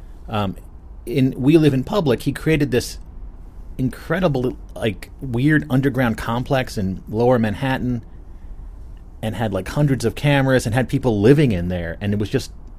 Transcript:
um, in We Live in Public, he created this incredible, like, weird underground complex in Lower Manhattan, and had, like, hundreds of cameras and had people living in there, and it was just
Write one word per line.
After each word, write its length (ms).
um, 260
in 260
We 160
Live 160
in 100
Public, 380
he 100
created 400
this 280
incredible, 800
like, 340
weird 500
underground 480
complex 600
in 300
Lower 320
Manhattan, 640
and 140
had, 180
like, 160
hundreds 360
of 100
cameras 520
and 80
had 120
people 320
living 320
in 180
there, 320
and 120
it 60
was 100
just 220